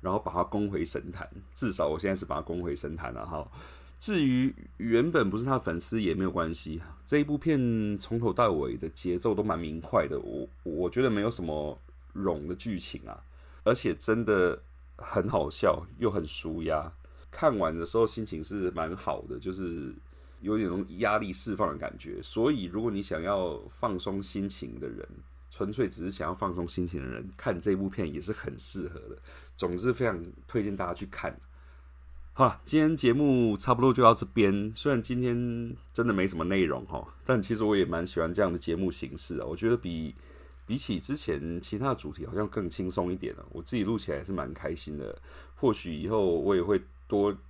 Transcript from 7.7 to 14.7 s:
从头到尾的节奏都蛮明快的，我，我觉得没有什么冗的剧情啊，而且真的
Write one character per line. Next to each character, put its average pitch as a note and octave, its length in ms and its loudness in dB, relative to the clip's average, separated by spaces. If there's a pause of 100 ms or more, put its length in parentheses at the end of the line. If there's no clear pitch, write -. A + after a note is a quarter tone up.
从 A#2 180 -4
头 A#2 140 2
到 G#2 220 4
尾 C2+ 240 -2
的 D#2 100 -6
节 F2 300 -2
奏 G#2+ 180 2
都 G2 80 2
蛮 E2+ 160 0
明 D#2+ 220 -6
快 E2+ 260 2
的， C#2+ 140 -4
我， - 260 -8 (160)
我 E2+ 260 -2
觉 A#2 120 0
得 C3 80 4
没 G#2+ 100 2
有 G#2 100 2
什 G#2+ 140 -6
么 D2+ 340 -4 (380)
冗 E2 320 -2
的 F2+ 80 -4
剧 G2 240 -4
情 - 260 -10
啊， G#1+ 160 -14 (440)
而 A2+ 100 6
且 F#2+ 180 0
真 A2+ 300 2
的 F#2 400 4 (320)